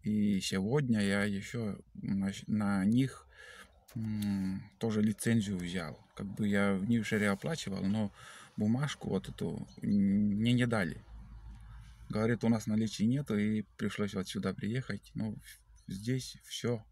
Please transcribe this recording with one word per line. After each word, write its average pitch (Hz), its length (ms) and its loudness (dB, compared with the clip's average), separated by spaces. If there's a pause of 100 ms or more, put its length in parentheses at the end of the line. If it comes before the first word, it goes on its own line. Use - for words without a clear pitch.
И 104 380 4
сегодня 110 600 2
я 101 220 4
еще 101 560 -4 (140)
на 98 380 -2
щ-, - 160 -8
на 101 380 2
них, 123 420 2 (680)
м, 101 640 -2 (180)
тоже 107 220 2
лицензию 107 560 2
взял. 87 400 -4 (180)
Как 101 120 -8
бы 104 200 -2
я 101 260 4
в 95 160 0
Нившере 107 400 2
оплачивал, 95 540 -4
но 104 280 0 (460)
бумажку 117 520 0
вот 98 200 -2
эту - 380 -6 (140)
н-, 101 580 4
мне 117 140 4
не 123 140 4
дали. 104 340 0 (1080)
Говорит, 110 340 2
у 113 60 4
нас 113 180 2
наличия 107 380 2
нету, 127 320 2
и 107 260 2 (140)
пришлось 104 380 -2
вот 95 120 -2
сюда 95 260 -2
приехать. 110 600 -4
Ну, 110 220 -4 (500)
здесь 120 560 -4
все 117 480 -4